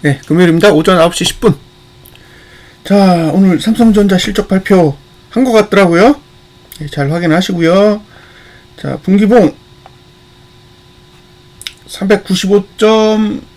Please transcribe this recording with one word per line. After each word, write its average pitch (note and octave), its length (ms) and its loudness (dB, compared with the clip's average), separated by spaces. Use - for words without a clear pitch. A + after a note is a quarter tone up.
네, C#3+ 260 -4
금요일입니다. F3 440 2
오전 E3 260 0
아홉 C3+ 160 2
시 - 120 -6
십 - 160 -8
분. G#3 120 0
자, F3+ 480 2
오늘 F#3 260 2
삼성전자 G#3+ 580 0
실적 G3+ 300 -4
발표 F#3+ 480 0
한 B3 140 -2
것 B3+ 80 -2
같더라고요. G3+ 720 2
네, D3+ 80 -12
잘 C#3+ 240 -6
확인하시고요. F3+ 880 0
자, C#3 180 -8
분기봉 G3+ 540 2
삼백구십오 G3 760 -2
점 G#3+ 640 0